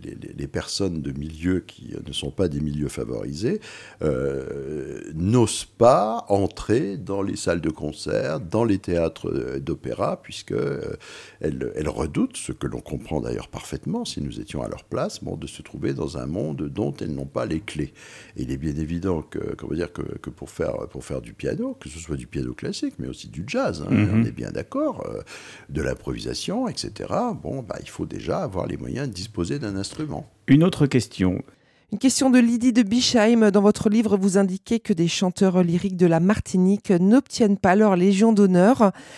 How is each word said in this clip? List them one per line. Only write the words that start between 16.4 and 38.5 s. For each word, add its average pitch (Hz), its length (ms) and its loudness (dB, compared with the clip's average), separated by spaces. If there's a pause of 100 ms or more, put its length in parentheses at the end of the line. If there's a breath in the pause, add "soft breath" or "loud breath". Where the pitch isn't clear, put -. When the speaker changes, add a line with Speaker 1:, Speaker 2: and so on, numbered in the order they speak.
Speaker 1:
dont 101 360 -4
elles - 140 -6
n'ont 67 120 -6
pas - 200 -6
les 80 140 -4
clés. 73 340 -8 (420 loud breath)
Et 65 80 -6
il 64 80 -6
est 67 60 -6
bien 71 180 -4
évident 82 460 -2
que, - 340 -8
comment - 200 -8
dire, 82 180 -4
que, - 80 -8
que - 280 -8
pour - 200 -14
faire, - 400 -4
pour 65 160 -14
faire 67 160 -6
du 57 120 -16
piano, 240 460 -4
que 73 100 -14
ce 76 100 -14
soit 80 180 -6
du 62 100 -10
piano 62 260 -6
classique, - 460 -6
mais 62 80 -6
aussi - 220 -12
du - 180 -10
jazz, 127 400 -2
hein, - 100 2
Speaker 2:
Mhm. 104 160 4
Speaker 1:
on 113 120 4
est 113 60 -4
bien 50 200 -8
d'accord, - 560 -4
euh, 53 140 -8 (480 loud breath)
de 69 120 -4
l'improvisation, 65 840 -4
et 170 80 -6
cetera, 196 580 -4
bon, 135 280 -8
bah, 104 200 -10
il - 80 -16
faut - 160 -8
déjà - 380 -4
avoir 95 240 -4
les - 100 -6
moyens 117 300 -6
de 110 60 -8
disposer 92 460 -6
d'un 101 160 -6
instrument. 98 540 -8 (180)
Speaker 2:
Une 143 160 8
autre 170 240 4
question. 95 540 0 (500 soft breath)
Speaker 3:
Une 208 80 -6
question 269 300 2
de 254 100 8
Lydie 240 340 4
de 240 100 6
Bischheim. 226 680 4
Dans 202 120 4
votre 208 280 4
livre, 208 280 4
vous 190 200 4
indiquez 196 420 0
que - 140 0
des 170 140 2
chanteurs 185 560 2
lyriques 175 320 2
de 180 100 6
la 165 140 6
Martinique 190 720 4
n'obtiennent 202 680 4
pas 185 180 6
leur 208 200 6
Légion 196 380 6
d'honneur 202 580 6 (260 loud breath)